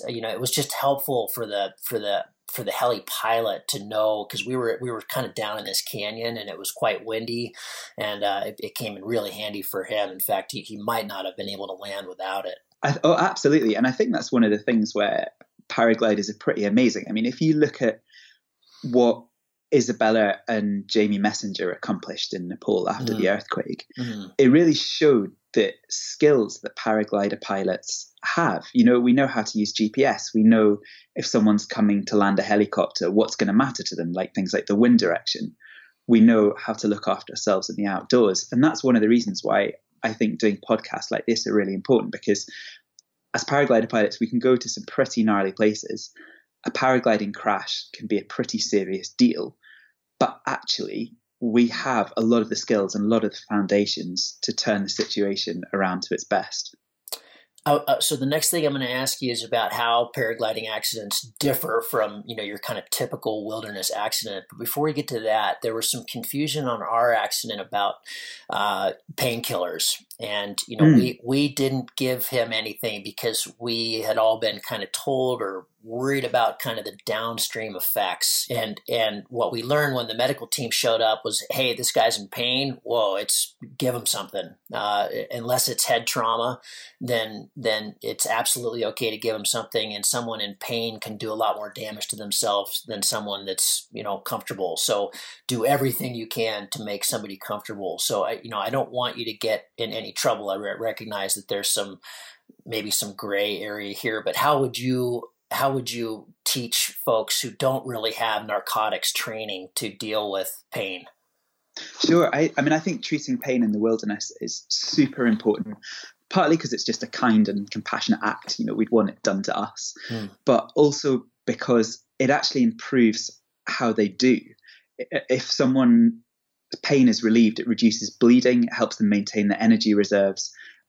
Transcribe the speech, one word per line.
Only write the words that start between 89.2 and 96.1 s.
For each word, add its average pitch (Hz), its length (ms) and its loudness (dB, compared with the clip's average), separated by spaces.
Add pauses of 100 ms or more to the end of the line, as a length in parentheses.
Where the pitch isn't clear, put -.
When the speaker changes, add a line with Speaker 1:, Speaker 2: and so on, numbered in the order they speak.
Speaker 1:
him 107 80 -8
something. 107 500 -4
And 101 120 -6
someone 117 340 -4
in 101 160 -8
pain 117 460 -6
can 110 160 -10
do 107 160 -6
a - 20 -6
lot 107 220 0
more 104 160 -12
damage 107 360 -12
to - 60 -4
themselves 101 720 -2
than 107 140 -8
someone 101 440 -4
that's, - 460 -2
you 110 120 -10
know, 101 160 -6
comfortable. 95 580 -6
So 104 340 -2 (360)
do 117 180 -2
everything 135 500 0